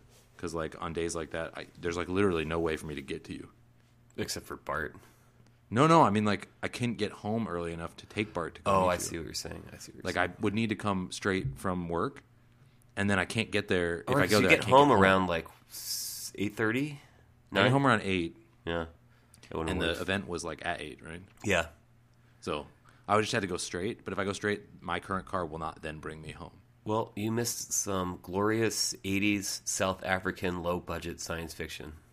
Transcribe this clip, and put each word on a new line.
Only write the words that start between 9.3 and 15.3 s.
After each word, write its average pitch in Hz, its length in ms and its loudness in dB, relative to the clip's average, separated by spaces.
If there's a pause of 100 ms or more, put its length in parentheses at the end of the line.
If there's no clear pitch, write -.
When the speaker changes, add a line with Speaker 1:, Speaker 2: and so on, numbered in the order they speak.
Speaker 2:
saying. - 300 -8 (100)
I - 40 -14
see - 160 -16
what - 20 -18
you're - 80 -16
Speaker 1:
Like, 90 120 -2
Speaker 2:
saying. 90 220 2
Speaker 1:
I - 40 -10
would 104 120 2
need 113 160 2
to 107 60 0
come 95 380 -2
straight 95 420 0
from 90 320 -2
work, 87 340 -2 (760)
and 101 120 2
then 98 100 4
I 90 60 4
can't 107 260 -2
get 101 180 0
there. 85 300 2
If - 100 -12
Speaker 2:
Oh, 127 60 2
Speaker 1:
I 147 40 4
Speaker 2:
right, - 100 4
Speaker 1:
go 196 80 6
Speaker 2:
so 98 40 6
you 185 80 6
Speaker 1:
there, - 20 8
I 160 40 8
Speaker 2:
get - 100 2
Speaker 1:
can't 127 100 6
Speaker 2:
home 143 140 10
Speaker 1:
get 131 60 8
home. 98 80 8
Speaker 2:
around, 95 240 6
like, 85 200 0 (220)